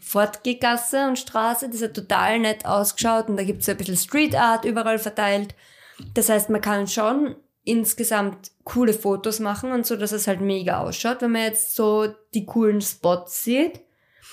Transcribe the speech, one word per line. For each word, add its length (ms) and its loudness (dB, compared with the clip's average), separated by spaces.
Fortgegasse 1040 0
und 120 2
Straße, 500 -2
das 140 -6
hat 120 -4
total 460 2
nett 260 -2
ausgeschaut 640 0
und 80 0
da 80 -2
gibt's 220 -2
so 60 0
ein 60 -4
bisschen 180 -4
Street 380 0
Art 300 2
überall 340 0
verteilt. 560 -2
Das 160 2
heißt, 200 2
man 120 2
kann 260 0
schon 480 0
insgesamt 880 0
coole 300 4
Fotos 440 -2
machen 320 -4
und 160 0
so, 80 -2
dass 160 -2
es 160 -2
halt 140 0
mega 400 0
ausschaut, 400 -4
wenn 120 0
man 100 0
jetzt 340 -2
so 320 2
die 120 -2
coolen 340 2
Spots 640 -2
sieht. 360 0